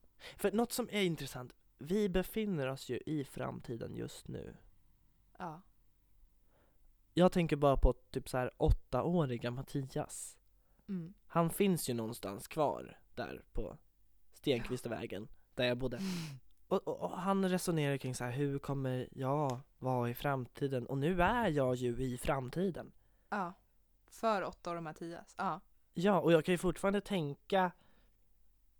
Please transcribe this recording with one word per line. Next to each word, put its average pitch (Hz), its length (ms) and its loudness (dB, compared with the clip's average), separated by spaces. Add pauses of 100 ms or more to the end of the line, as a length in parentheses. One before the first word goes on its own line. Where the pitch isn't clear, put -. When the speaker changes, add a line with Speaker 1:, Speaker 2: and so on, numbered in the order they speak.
(380)
Speaker 1:
För 196 140 2
något 226 200 0
som 233 200 -4
är 202 100 0
intressant, 139 520 -4 (240)
vi 196 320 0
befinner 180 580 0
oss 135 220 -6
ju 117 160 -2
i 147 180 -2
framtiden 127 720 -8
just 117 320 -10
nu. - 280 -10 (840)
Speaker 2:
Ja. 170 240 -12 (1500)
Speaker 1:
Jag 180 180 6
tänker 165 240 2
bara 143 220 6
på 127 160 8
typ - 360 -8
så 131 80 -2
här 127 200 -2
åttaåriga 131 920 2
Mattias. - 880 -6 (520)
Speaker 2:
Mm. 180 240 -6 (140)
Speaker 1:
Han 170 220 2
finns 185 400 2
ju 123 40 -2
någonstans 113 540 -6
kvar 90 520 -2 (160)
där 65 280 -8 (100)
på - 240 -4 (560)
Stenkvistavägen, 117 920 -4 (280)
där 127 100 2
jag 123 120 2
bodde. 120 200 -4
Speaker 2:
Mm. 190 120 -4 (580)
Speaker 1:
Och, 190 200 0
och, - 140 -4
och 175 180 -4
han 190 300 2
resonerar 156 480 2
kring 127 180 -4
så 123 80 -6
här, 123 80 -4
hur 139 280 0
kommer 131 520 -2
jag 135 480 0 (200)
vara 123 300 0
i 120 40 -2
framtiden? 135 760 -2
Och 135 100 -4
nu 175 240 2
är 220 280 4
jag 131 260 4
ju 123 280 -2
i 127 140 -2
framtiden. 143 720 -2 (380)
Speaker 2:
Ja. 185 240 -4 (540)
För 214 360 0
åttaåriga 170 380 -6
Mattias. 165 560 -10
Ja. 185 220 -2 (340)
Speaker 1:
Ja, 185 260 6
och 151 120 6
jag 160 140 8
kan 185 80 2
ju 170 40 4
fortfarande 196 440 0
tänka 180 720 0 (1080)